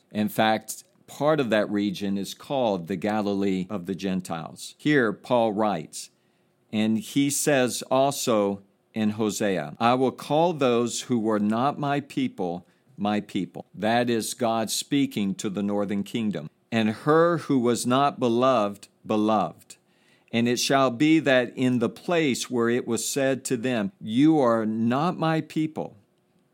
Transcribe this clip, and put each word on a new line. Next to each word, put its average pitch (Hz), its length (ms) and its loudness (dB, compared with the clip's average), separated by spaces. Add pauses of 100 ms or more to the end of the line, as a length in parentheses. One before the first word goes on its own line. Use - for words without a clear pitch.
(120)
In 107 160 -2
fact, 110 560 0 (240)
part 151 320 0
of 123 100 -2
that 107 180 2
region 101 480 -2
is 95 160 -8
called 110 540 -2
the 98 80 -4
Galilee 98 720 -2
of 92 180 -8
the 95 100 -4
Gentiles. 90 840 -8
Here, 135 340 2
Paul 113 400 0
writes, 98 580 -4 (640)
and 110 260 0
he 139 300 0
says 131 640 0
also 117 720 0 (320)
in 107 160 0
Hosea, 101 680 -2
"I 117 140 4
will 127 180 2
call 160 440 0
those 120 480 0
who 123 160 0
were 107 200 0
not 110 400 0
my 143 220 -2
people, 104 640 -6 (320)
my 104 240 0
people." 90 540 -8
That 117 340 0
is 113 240 -2
God 113 380 -2
speaking 131 640 -2
to 110 160 -6
the 98 120 -4
northern 101 400 -2
kingdom. 98 460 -4 (240)
"And 113 160 2 (160)
her 165 320 4
who 139 220 0
was 120 280 0
not 135 320 2
beloved, 117 720 2 (180)
beloved. 107 680 0 (560)
And 117 160 2
it 120 100 0
shall 135 320 2
be 151 280 4
that 127 360 2
in 127 240 2
the 113 120 0
place 160 600 -2
where 117 200 2
it 120 180 0
was 113 180 -2
said 135 380 -2
to 131 140 -2
them, 110 420 -2
'You 135 380 4
are 117 260 4
not 117 540 0
my 160 240 0
people,'" 156 540 -6 (580)